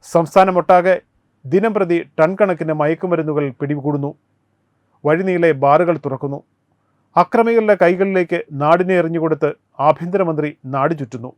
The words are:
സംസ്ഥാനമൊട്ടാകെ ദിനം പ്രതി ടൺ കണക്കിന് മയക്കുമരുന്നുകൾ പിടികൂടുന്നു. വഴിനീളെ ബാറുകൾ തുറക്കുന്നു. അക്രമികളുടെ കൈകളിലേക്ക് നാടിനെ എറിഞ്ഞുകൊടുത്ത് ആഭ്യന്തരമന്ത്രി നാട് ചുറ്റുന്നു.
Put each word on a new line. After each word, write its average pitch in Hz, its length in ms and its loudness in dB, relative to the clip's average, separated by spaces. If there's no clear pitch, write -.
സംസ്ഥാനമൊട്ടാകെ 180 800 2
ദിനം 196 320 0
പ്രതി 175 240 0
ടൺ 160 120 4
കണക്കിന് 170 400 0
മയക്കുമരുന്നുകൾ 156 640 -2
പിടികൂടുന്നു. 143 520 -4
വഴിനീളെ 170 460 0
ബാറുകൾ 165 320 4
തുറക്കുന്നു. 139 340 -8
അക്രമികളുടെ 226 600 2
കൈകളിലേക്ക് 180 560 0
നാടിനെ 180 380 2
എറിഞ്ഞുകൊടുത്ത് 160 500 -2
ആഭ്യന്തരമന്ത്രി 165 640 -2
നാട് 143 260 0
ചുറ്റുന്നു. 123 380 -12